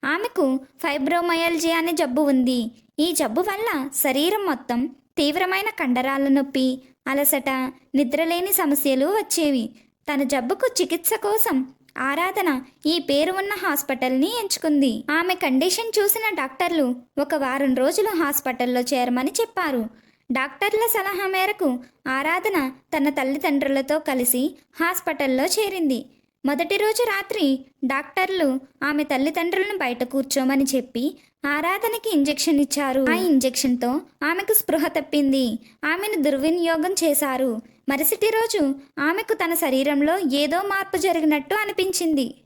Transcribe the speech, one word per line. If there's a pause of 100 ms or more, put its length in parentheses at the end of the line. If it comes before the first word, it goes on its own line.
ఆమెకు
ఫైబ్రోమయాల్జియా
అనే
జబ్బు
ఉంది. (280)
ఈ
జబ్బు
వల్ల
శరీరం
మొత్తం
తీవ్రమైన (140)
కండరాల
నొప్పి, (280)
అలసట, (440)
నిద్రలేని
సమస్యలు
వచ్చేవి. (420)
తన
జబ్బుకు
చికిత్స
కోసం (320)
ఆరాధన (240)
ఈ
పేరు
ఉన్న
హాస్పిటల్ని
ఎంచుకుంది.
ఆమె
కండిషన్
చూసిన
డాక్టర్లు (240)
ఒక
వారం
రోజులు
హాస్పిటల్లో
చేరమని
చెప్పారు. (220)
డాక్టర్ల
సలహా
మేరకు (300)
ఆరాధన (240)
తన
తల్లిదండ్రులతో
కలిసి (280)
హాస్పిటల్లో
చేరింది. (420)
మొదటి
రోజు
రాత్రి (240)
డాక్టర్లు (240)
ఆమె
తల్లిదండ్రులను
బయట
కూర్చోమని (120)
చెప్పి (320)
ఆరాధనకి
ఇంజెక్షన్
ఇచ్చారు.
ఆ
ఇంజెక్షన్తో (240)
ఆమెకు
స్పృహ
తప్పింది. (260)
ఆమెను
దుర్వినియోగం (100)
చేశారు. (280)
మరుసటి
రోజు (260)
ఆమెకు
తన
శరీరంలో (140)
ఏదో
మార్పు
జరిగినట్టు
అనిపించింది. (200)